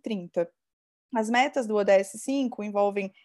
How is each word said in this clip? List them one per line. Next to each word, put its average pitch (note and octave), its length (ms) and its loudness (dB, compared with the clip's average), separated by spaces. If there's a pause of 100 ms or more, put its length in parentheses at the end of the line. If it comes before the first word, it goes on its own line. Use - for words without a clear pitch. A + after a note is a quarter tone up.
trinta. F3 480 -4 (640)
As A3 160 0
metas B3+ 380 2
do G#3+ 80 0
O G#3 80 2
D G3 80 4
S G3 260 4
cinco C4+ 460 -4
envolvem, G3+ 480 -2 (140)